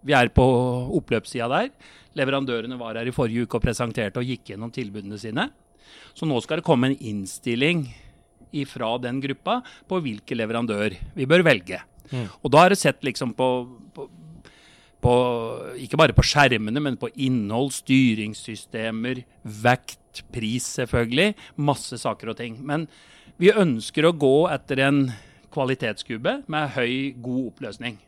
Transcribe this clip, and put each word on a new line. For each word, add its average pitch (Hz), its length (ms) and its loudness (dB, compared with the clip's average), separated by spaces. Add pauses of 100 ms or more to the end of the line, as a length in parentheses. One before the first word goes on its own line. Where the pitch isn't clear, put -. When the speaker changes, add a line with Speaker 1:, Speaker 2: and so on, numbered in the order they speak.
Speaker 1:
vi 135 100 0
er 123 160 6
på 127 160 6 (520)
oppløpssida 117 540 -2
der. 202 180 0 (460)
Leverandørene 131 640 -2
var 113 160 -8
her 117 140 -4
i 123 40 -8
forrige 120 300 0
uke 117 160 -4
og 104 60 -4
presenterte 117 560 -2
og 123 80 -4
gikk 117 240 -8
gjennom 110 180 -10
tilbudene 104 480 -10
sine. 117 300 -4 (680)
Så - 100 -6
nå 139 160 2
skal 156 200 -4
det - 40 -8
komme 131 220 4
en 135 100 0
innstilling 120 880 -2 (720)
ifra 123 440 -4
den 123 220 -6
gruppa 139 400 -4 (300)
på 185 100 -2
hvilke 123 380 -6
leverandør 110 580 -2 (180)
vi 135 140 -2
bør 175 160 6
velge. 92 380 2 (260)
Speaker 2:
Mm. 123 220 -6 (140)
Speaker 1:
Og 139 100 0
da 151 100 10
har 185 80 8
jeg 196 80 2
sett - 240 0
liksom 127 320 -4
på, 131 140 0 (440)
på, - 120 -14 (1000)
på, 123 120 4 (600)
ikke 131 240 -6
bare 165 160 6
på - 80 8
skjermene, 123 580 4
men 139 160 -2
på 120 160 -6
innhold, 127 600 0
styringssystemer, 113 1500 0 (180)
vekt, - 880 -2
pris 117 320 -4 (140)
selvfølgelig, 127 560 0 (240)
masse 143 420 -2
saker 110 320 -6
og 107 80 -12
ting. 117 240 -10
Men 147 240 -4 (520)
vi 180 120 6
ønsker 151 560 2
å 175 80 2
gå 143 180 4 (140)
etter 139 320 -4
en 139 220 4 (500)
kvalitetskube 127 840 -4 (100)
med 151 300 -4
høy, 131 420 -2
god 123 320 -4
oppløsning. 117 460 -10 (100)